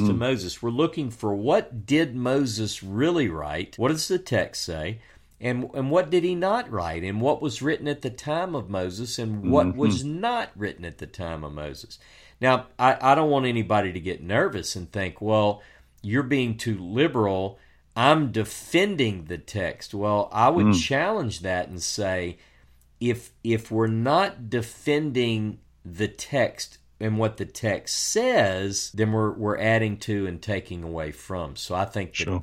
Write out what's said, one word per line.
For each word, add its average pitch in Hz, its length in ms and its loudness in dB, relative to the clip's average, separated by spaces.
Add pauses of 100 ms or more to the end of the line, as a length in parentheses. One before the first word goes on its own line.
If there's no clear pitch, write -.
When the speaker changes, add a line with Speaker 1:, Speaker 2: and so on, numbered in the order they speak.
Speaker 1:
to 101 60 4
Speaker 2:
Mm. - 60 2
Speaker 1:
Moses. 117 440 -2
We're 117 80 -2
looking 147 400 0
for 107 240 -4
what 123 520 0
did 147 280 2
Moses 123 720 0
really 131 440 2
write? 78 480 -6
What 117 120 2
does 160 180 0
the 180 120 0
text - 440 0
say? 82 380 -6 (400)
And, 123 340 -4
and 135 160 -2
what 170 200 4
did 175 120 4
he 180 140 0
not 202 340 0
write? 85 320 -2
And 98 180 -2
what 135 220 2
was 131 200 -4
written 147 260 -2
at 143 140 -4
the 127 80 -4
time 165 440 -4
of 98 160 -6
Moses 95 480 -4
and 107 320 -2
what 123 160 6
Speaker 2:
Mm-hmm. 87 120 -2
Speaker 1:
was 104 260 2
not 208 520 -2
written 92 280 -6
at 82 140 -12
the 76 80 -10
time 82 360 -8
of 73 100 -10
Moses? 73 460 -12 (420)
Now, 127 260 4 (120)
I, 131 220 6
I 131 140 6
don't 156 160 4
want 135 160 4
anybody 104 460 2
to 87 80 -8
get 85 220 -6
nervous 107 540 -2
and 90 160 -10
think, 95 300 -4
"Well, 104 400 2 (400)
you're 113 200 0
being 123 360 0
too 113 200 -2
liberal. 98 800 0 (380)
I'm 143 340 4
defending 113 920 0
the 82 140 -6
text." - 560 -6
Well, 104 380 0
I 117 180 6
would 190 160 4
Speaker 2:
Mm. 98 160 6
Speaker 1:
challenge 147 580 0
that 90 280 -2
and 87 140 -10
say, 92 540 -2 (640)
if, 117 320 -2 (120)
if 113 260 0
we're 113 180 4
not 123 600 0
defending 120 1120 0 (260)
the 90 240 -2
text - 680 -4 (200)
and 107 200 -2
what 110 180 0
the 104 80 -6
text - 500 -4
says, 101 1000 0
then 107 180 2
we're, 107 200 2
we're 104 260 -2
adding 110 400 2
to 101 280 -2
and 85 140 -6
taking 92 420 -4
away 80 300 -6
from. 80 440 -8
So - 180 -6
I 92 100 0
think 98 280 -4
that - 40 -12
Speaker 2:
Sure. 87 260 -2